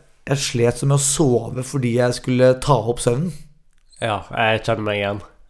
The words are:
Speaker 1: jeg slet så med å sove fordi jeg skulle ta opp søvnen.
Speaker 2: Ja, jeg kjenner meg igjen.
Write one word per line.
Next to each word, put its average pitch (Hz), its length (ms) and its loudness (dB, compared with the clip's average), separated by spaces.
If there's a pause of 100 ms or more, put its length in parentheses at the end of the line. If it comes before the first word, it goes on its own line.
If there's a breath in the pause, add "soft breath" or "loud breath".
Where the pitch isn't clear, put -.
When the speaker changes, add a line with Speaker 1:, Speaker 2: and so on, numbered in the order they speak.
(260)
Speaker 1:
jeg 139 120 0
slet 120 400 0
så 143 80 -2
med 139 100 4
å 139 80 0
sove 123 600 0
fordi 127 320 -2
jeg 123 180 2
skulle 127 460 4
ta 143 180 2
opp 113 200 -2
søvnen. 143 340 -2 (680)
Speaker 2:
Ja, 104 300 -4
jeg 110 340 0
kjenner 110 220 0
meg 104 160 -2
igjen. 101 180 -2 (300)